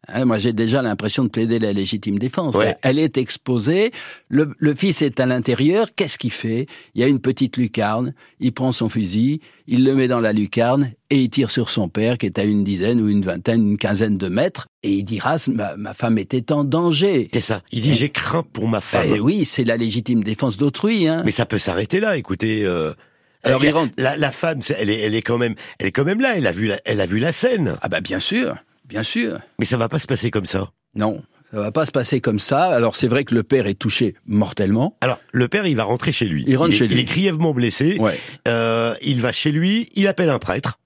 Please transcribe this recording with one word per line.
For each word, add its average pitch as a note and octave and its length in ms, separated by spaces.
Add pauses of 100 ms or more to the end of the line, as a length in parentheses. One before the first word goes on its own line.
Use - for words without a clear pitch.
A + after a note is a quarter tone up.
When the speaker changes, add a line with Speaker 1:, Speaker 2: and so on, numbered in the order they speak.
(120)
Speaker 1:
Hein, B2 120
moi, A2+ 140
j'ai A#2 140
déjà A2+ 300
l'impression G#2+ 420
de A2 40
plaider A2+ 300
la A2 140
légitime G2+ 460
défense. C3 380
Speaker 2:
Ouais. A2 260
Speaker 1:
Elle C3+ 160
est D#3 200
exposée, C3 720 (360)
le, C#3+ 300
le D3 160
fils E3+ 280
est C3+ 180
à B2+ 60
l'intérieur, C3+ 680
qu'est-ce - 240
qu'il A#2 140
fait ? A#2 340 (280)
Il A2+ 60
y A#2+ 40
a - 20
une C#3 140
petite B2+ 360
lucarne, A#2 580 (260)
il B2 120
prend C3 200
son A#2 160
fusil, A2+ 520 (260)
il B2 180
le C3+ 100
met C3 140
dans B2 120
la A2 120
lucarne A#2 600 (180)
et C#3 120
il A#2+ 80
tire C3 200
sur A#2+ 200
son G2 180
père A2+ 300
qui A2 80
est F2+ 120
à G2 60
une G#2 200
dizaine G2+ 360
ou G#2+ 80
une G2+ 140
vingtaine, F#2 400
une G#2 160
quinzaine G#2 400
de F#2+ 100
mètres B2+ 380 (160)
et G#2 100
il G2+ 120
dira, « A2+ 320 (120)
Ma, G#2 280
ma G#2 180
femme A2+ 240
était B2 340
en D3 120
danger. » D#3 680
Speaker 2:
C'est A#2+ 80
ça. G#2 220 (100)
Il A2+ 100
dit, C#3+ 80
Speaker 1:
Et « C#3 40
Speaker 2:
J'ai C3+ 160
craint - 420
pour A2 160
ma A2 120
femme. » - 300
Speaker 1:
Ben G#2 100
oui, E3 240
c'est B2+ 200
la A#2 120
légitime A2+ 480
défense G#2+ 320
d'autrui, E3+ 520
hein. E3 160
Speaker 2:
Mais G#2+ 60
ça A#2 160
peut G#2 120
s'arrêter G2+ 420
là, G#3+ 160
écoutez, A2 480
euh, E2 280 (500)
Speaker 1:
Alors, C3 180
Speaker 2:
la, D3 80
Speaker 1:
il - 40
rentre. D#3 260
Speaker 2:
la, C3+ 180
la D3 160
femme, E3 280
c'est, C3+ 180
elle G#2 120
est, A2 100
elle G#2+ 140
est A2+ 80
quand A#2+ 160
même, A#2 160 (240)
elle G2 100
est F#2+ 40
quand C#3 120
même G3+ 160
là, B3+ 160
elle C3+ 100
a F2 60
vu G#2 140
la, G2+ 180
elle G#2 160
a F#2 60
vu G2 120
la D#3 140
scène. F#3 500
Speaker 1:
Ah - 60
bah, E3+ 120
bien F3+ 200
sûr, A#3 360 (320)
bien A2 140
sûr. A3+ 360 (200)
Speaker 2:
Mais A#2+ 80
ça B2+ 100
va A#2 120
pas D#3+ 100
se - 80
passer B2 240
comme G2 160
ça. F#2+ 240 (240)
Speaker 1:
Non, G#2+ 280 (300)
ça G#2 80
va G#2+ 120
pas D#3+ 140
se - 60
passer C3 280
comme G#2+ 180
ça. D3 260
Alors, A#2 320
c'est B2 120
vrai B2+ 160
que A#2+ 100
le A2+ 80
père B2+ 240
est G2 120
touché A2 360 (120)
mortellement. G#2 720
Speaker 2:
Alors, B2 180 (140)
le B2 160
père, G3+ 180
il D3 100
va - 80
rentrer A#2+ 280
chez A2+ 140
lui. D2+ 200
Speaker 1:
Il C3 100
rentre E3 140
Speaker 2:
Il - 40
est, G#2+ 40
Speaker 1:
chez A#2+ 80
Speaker 2:
il G#2+ 60
Speaker 1:
lui. B2 80
Speaker 2:
est B2 40
grièvement E3 480
blessé. B2+ 460
Speaker 1:
Ouais. G2+ 200 (300)
Speaker 2:
Euh, A#2 540
il C3+ 180
va A#2+ 120
chez - 200
lui, F#3+ 440
il G3 120
appelle F3+ 220
un B2+ 80
prêtre. A#2+ 480